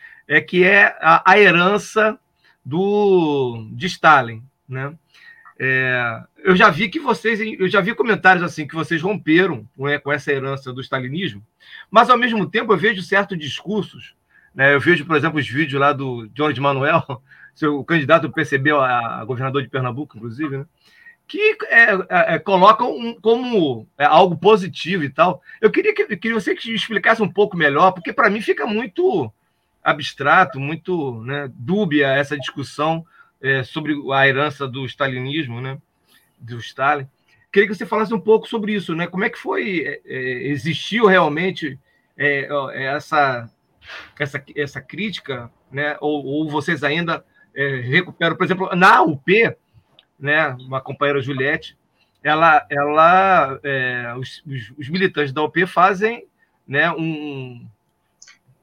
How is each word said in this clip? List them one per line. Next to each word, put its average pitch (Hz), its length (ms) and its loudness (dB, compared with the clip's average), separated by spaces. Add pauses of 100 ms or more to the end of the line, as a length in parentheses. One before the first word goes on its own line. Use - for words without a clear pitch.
(280)
é 151 140 2
que 175 220 2
é 202 360 4
a, 165 320 4
a 202 80 8
herança 202 800 4 (480)
do, 156 1080 0
de 120 140 -10
Stalin, 131 580 2 (240)
né? 131 260 -10 (680)
É, 127 640 0 (160)
eu 180 180 4
já 214 120 8
vi 185 200 -2
que 311 100 -6
vocês, 226 400 -2
eu 214 300 -4
já 202 100 2
vi 196 140 -2
comentários 185 500 2
assim, 160 240 -8
que 156 80 -14
vocês 156 260 -4
romperam 165 640 0 (120)
com, 135 100 -6
é, 143 120 -2
com 143 120 -6
essa 147 200 -4
herança 135 420 -6
do 131 80 -12
stalinismo, 127 640 -8 (460)
mas, 240 180 4
ao 247 80 6
mesmo 226 320 -2
tempo, 220 240 0
eu 185 40 2
vejo 190 240 -2
certos 196 360 -2
discursos, 151 760 -8 (380)
né? 139 200 4
Eu 139 60 4
vejo, 147 260 2
por 156 100 -2
exemplo, 156 240 0
os 117 80 -4
vídeos 139 320 -4
lá 143 140 4
do 127 360 -8
Jones 147 280 -2
Manuel, 143 640 -2 (100)
<laughs> - 240 -20
seu, 147 240 -2
o 127 60 -10
candidato 160 380 2
do 127 100 -8
P 160 100 -4
C 139 140 -2
B 139 140 2
a, 120 500 0
a 113 40 -12
governador 131 360 -4
de 127 80 -10
Pernambuco, 127 480 -6
inclusive, 131 400 -8
né? 143 80 -10 (600)
Que, 427 300 0 (120)
é, 226 240 6
é, 180 420 0
é, 156 40 -2
colocam 202 580 4
um, 233 160 -8
como, 214 760 0 (100)
é, 143 60 0
algo 165 320 6
positivo 175 680 2
e 135 60 -4
tal. 180 320 0 (200)
Eu 214 100 4
queria 381 220 0
que, - 80 -2
eu 226 160 -2
queria 226 160 -4
você 233 200 -2
que 226 200 -6
explicasse 220 480 0
um 196 100 0
pouco 208 240 2
melhor, 160 360 4
porque, 185 200 -10
pra 233 180 2
mim, 208 120 -2
fica - 240 -2
muito 220 640 -2 (500)
abstrato, 143 800 0
muito, 147 640 -6
né, 139 300 -8
dúbia 147 540 0
essa 143 300 -2
discussão, 151 680 -6 (360)
é, 135 220 0
sobre 151 300 -6 (200)
a 135 140 4
herança 139 400 -2
do 131 180 -8
stalinismo, 127 760 -6
né, 135 180 -10 (600)
do 120 200 -14
Stalin. 135 460 -2 (460)
Queria 202 160 2
que 208 80 -6
você 233 100 -10
falasse 214 280 -2
um 214 60 -2
pouco 214 280 2
sobre 214 260 -6
isso, 185 220 -4
né? 170 100 -4
Como 185 200 -4
é 233 40 -2
que - 80 -12
foi, 190 480 -4
é, - 200 -10
é, 127 420 -8
existiu 160 580 -2
realmente, 170 720 2 (400)
é, 139 320 -2
ó, 139 220 -6
é, 131 140 -8
essa, 135 640 -2 (680)
essa, 139 260 -8 (120)
essa 139 260 -8
crítica, 139 720 -12 (180)
né? 147 300 -6
Ou, 147 260 -4
ou 151 240 -4
vocês 147 360 -4
ainda, 165 400 -4 (280)
é, 135 280 -4
recuperam, 160 560 -2
por 180 80 -2
exemplo, 185 300 -4
na 202 260 6
U 156 160 0
P, 214 400 2 (600)
né, 147 440 -2
uma 131 180 -8
companheira 139 420 -2
Juliette, 143 560 -4 (460)
ela, 156 460 4
ela, 156 920 4
é, 127 560 -4
os, - 300 -12
os, 123 300 -12
os 123 100 -12
militantes 156 460 -2
da 151 80 -4
U 151 80 -2
P 175 180 -2
fazem, 202 580 0 (400)
né, 151 260 0
um, 143 760 -8 (960)